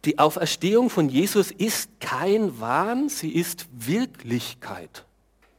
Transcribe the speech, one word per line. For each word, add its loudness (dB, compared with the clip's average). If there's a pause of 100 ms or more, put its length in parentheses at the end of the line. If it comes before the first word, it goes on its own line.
Die 0
Auferstehung 2
von 2
Jesus 2
ist -4
kein 0
Wahn, 0
sie -6
ist -4
Wirklichkeit, -6 (540)